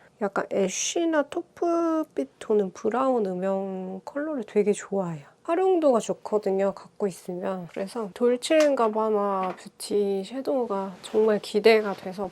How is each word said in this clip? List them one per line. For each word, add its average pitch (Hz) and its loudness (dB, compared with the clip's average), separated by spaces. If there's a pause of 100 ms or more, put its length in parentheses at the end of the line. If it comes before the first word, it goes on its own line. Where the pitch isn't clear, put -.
(220)
약간 202 -2
애쉬나 302 0
토프빛 330 -2 (100)
도는 208 0
브라운 240 0
음영 190 -4
컬러를 294 -6
되게 208 2
좋아해요. 175 -4 (200)
활용도가 330 4
좋거든요, 196 0
갖고 - -8
있으면. 180 -6
그래서 196 -8
돌체인가바나 220 2
뷰티 196 -4
섀도우가 220 -4
정말 214 2
기대가 214 2
돼서 185 -8